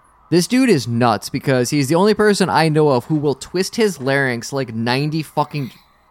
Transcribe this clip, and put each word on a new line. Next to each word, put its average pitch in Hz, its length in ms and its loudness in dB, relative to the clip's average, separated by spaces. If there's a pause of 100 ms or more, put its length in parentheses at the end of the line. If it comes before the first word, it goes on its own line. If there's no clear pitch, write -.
(300)
this 165 160 2
dude 254 240 2
is 123 200 2
nuts 117 400 0
because 127 400 -2
he's 143 180 0
the 160 80 0
only 202 180 4
person 202 360 2
I 147 180 2
know 151 220 2
of 123 160 0
who 156 100 -2
will 143 200 -2
twist - 420 -6
his 208 240 -2
larynx, 131 500 -2
like, 131 220 -6
ninety 139 500 -2
fucking, 147 480 -6 (400)